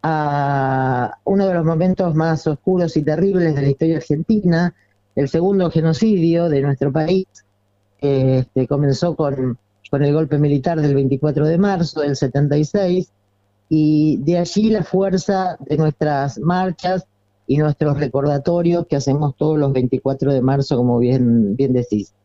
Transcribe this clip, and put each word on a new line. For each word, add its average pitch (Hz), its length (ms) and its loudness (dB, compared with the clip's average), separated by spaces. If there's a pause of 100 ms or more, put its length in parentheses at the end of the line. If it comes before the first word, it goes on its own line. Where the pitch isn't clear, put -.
a 139 1200 -2
uno 196 220 2
de 185 80 0
los 170 100 0
momentos 170 500 0
más 160 320 0
oscuros 165 500 0
y 156 60 0
terribles 170 520 2
de 139 80 -2
la 139 60 2
historia 160 280 0
argentina, 175 800 0 (400)
el 139 140 0
segundo 180 420 0
genocidio 170 800 2
de 143 120 2
nuestro 139 320 0
país. 170 340 0 (760)
Este, 131 680 0
comenzó 143 480 0
con, 131 420 -4 (320)
con 143 140 0
el 143 100 2
golpe 151 240 0
militar 147 420 0
del 143 140 2
veinticuatro 139 520 0
de 165 120 0
marzo 180 420 0
del 143 140 0
setenta 143 420 0
y 151 80 2
seis, 180 480 -2 (560)
y 151 500 2
de 165 200 0
allí 202 320 0
la 214 140 0
fuerza 190 760 -2
de 143 180 -6
nuestras 147 640 -2
marchas 180 680 -2 (420)
y 143 100 2
nuestros 151 400 0
recordatorios 147 880 0
que 147 100 -2
hacemos 139 400 -2
todos 151 220 0
los 139 140 0
veinticuatro 131 600 -2
de 135 80 0
marzo, 135 360 0
como 120 220 0
bien, 120 580 2
bien 135 160 0
decís. 107 420 -2 (100)